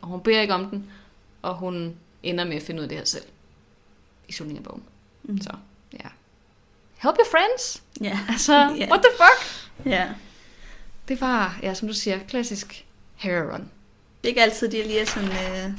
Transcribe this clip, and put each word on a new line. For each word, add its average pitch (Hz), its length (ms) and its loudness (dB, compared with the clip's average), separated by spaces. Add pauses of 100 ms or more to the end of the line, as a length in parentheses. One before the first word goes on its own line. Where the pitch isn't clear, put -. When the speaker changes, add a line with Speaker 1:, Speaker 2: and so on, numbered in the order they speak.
Speaker 1:
og 175 60 -14
hun 180 120 -10
beder 220 200 4
ikke 202 140 2
om 190 160 -2
den, 202 200 -10 (520)
og 180 120 -4
hun 170 420 -6 (260)
ender 175 220 -4
med 160 120 -4
at 147 60 -6
finde 165 180 -8
ud - 20 -6
af 147 60 -8
det 156 100 -8
her - 60 -12
selv - 200 -6 (1040)
i - 40 -14
slutningen - 320 -12
af - 60 -16
bogen. - 120 -14 (400)
Speaker 2:
Mm. 202 180 -6
Speaker 1:
Så, - 100 -12 (420)
ja. - 160 -16 (880)
Help 311 200 2
your 466 120 8
friends. 427 520 2 (180)
Speaker 2:
Ja. 202 180 -4 (100)
Speaker 1:
Altså, 240 240 2 (160)
Speaker 2:
<laughs> 302 120 -4
Ja. 196 100 -2
Speaker 1:
what 349 120 6
the 494 140 10
fuck? - 520 6 (180)
Speaker 2:
Ja. 185 220 0 (1000)
Speaker 1:
Det 262 120 -4
var, 226 420 -2
ja, 190 120 -4
som 214 140 -6
du 214 60 -6
siger, 196 240 -2 (100)
klassisk 233 560 -8 (320)
Harry 175 360 -2
Ron. - 80 -8 (640)
Speaker 2:
Det - 20 -18
er 247 40 2
ikke 240 140 4
altid, 220 260 2
de 214 140 -2
lige 214 180 -2
er 220 40 -2
sådan, 202 240 -4
øh, 190 500 -4